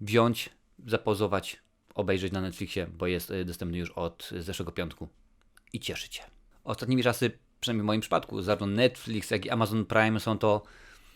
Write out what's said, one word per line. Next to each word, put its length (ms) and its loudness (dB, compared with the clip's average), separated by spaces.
Wziąć, 480 4
zapauzować, 720 0
obejrzeć 380 0
na 80 -2
Netflixie, 460 -6
bo 200 -4
jest, 240 -2
y, 140 -4
dostępny 320 -6
już 140 -6
od 460 -6
zeszłego 340 -8
piątku 380 -8
i 60 -6
cieszyć 360 -8
się. 80 -12
Ostatnimi 400 0
czasy, 280 2
przynajmniej 240 -2
w 20 0
moim 160 2
przypadku, 400 0
zarówno 260 2
Netflix, 640 0
jak 140 0
i 40 -8
Amazon 360 2
Prime 340 4
są 180 0
to 260 4